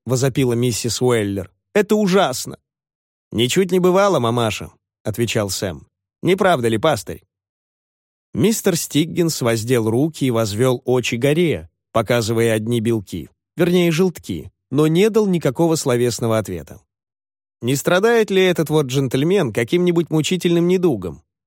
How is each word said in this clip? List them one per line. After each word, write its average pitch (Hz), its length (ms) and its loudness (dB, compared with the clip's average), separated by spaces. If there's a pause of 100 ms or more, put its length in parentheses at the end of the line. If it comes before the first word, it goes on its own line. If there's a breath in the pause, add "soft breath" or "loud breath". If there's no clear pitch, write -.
возопила 127 500 0
миссис 120 460 -2
Уэллер. 104 520 -2 (220)
«Это 208 200 2
ужасно!» 185 640 0 (720)
«Ничуть 127 400 0
не 185 80 2
бывало, 185 400 4
мамаша», 113 540 -2 (320)
отвечал 107 460 -2
Сэм. 92 360 -8 (360)
«Не 180 120 2
правда 180 320 2
ли, 113 120 2
пастырь?» - 440 -2 (1120)
Мистер 185 420 0
Стиггинс 160 640 -2
воздел 113 480 0
руки 143 360 0
и 131 60 0
возвел 113 540 0
очи 127 300 0
горе, 139 560 0 (220)
показывая 117 600 0
одни 113 280 -2
белки, 107 500 -4 (260)
вернее, 175 340 2
желтки, 156 640 -2 (180)
но 151 160 2
не 175 220 4
дал 214 180 2
никакого 165 500 0
словесного 120 600 0
ответа. 92 420 -8 (840)
«Не 127 120 0
страдает 202 560 2
ли 190 120 2
этот 170 280 0
вот 151 160 2
джентльмен 139 640 0
каким-нибудь 170 580 0
мучительным 170 580 0
недугом?» 127 540 0 (240)